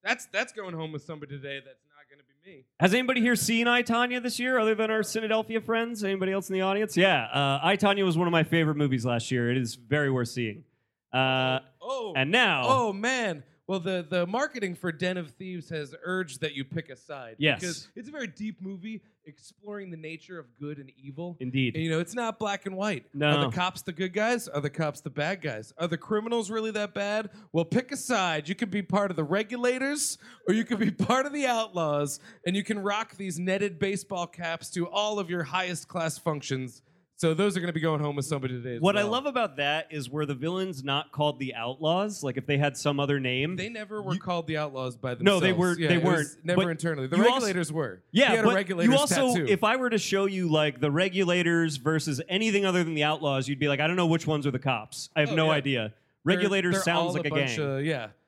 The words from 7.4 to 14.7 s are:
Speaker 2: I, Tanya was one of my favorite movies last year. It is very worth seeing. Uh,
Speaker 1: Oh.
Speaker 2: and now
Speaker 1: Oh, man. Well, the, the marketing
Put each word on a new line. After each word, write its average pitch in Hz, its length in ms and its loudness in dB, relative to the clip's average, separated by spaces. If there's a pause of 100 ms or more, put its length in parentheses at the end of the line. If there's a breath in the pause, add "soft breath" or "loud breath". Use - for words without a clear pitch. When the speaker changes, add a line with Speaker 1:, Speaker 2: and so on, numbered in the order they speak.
Speaker 2:
I, 190 140 4
Tanya 202 280 4
was 170 120 2
one 175 100 2
of 170 40 2
my 165 120 6
favorite 156 340 2
movies 131 280 2
last 120 260 0
year. 120 180 2
It 123 80 2
is 117 180 -2
very 139 360 0
worth 123 180 0
seeing. 110 360 -6 (480)
Uh, 131 460 2 (220)
Speaker 1:
Oh. 233 340 -6
Speaker 2:
and 135 160 0
now 190 340 4
Speaker 1:
Oh, 240 280 2
man. 208 500 -2 (240 soft breath)
Well, 190 120 -2
the, 175 300 -4
the 175 180 0
marketing 220 480 -4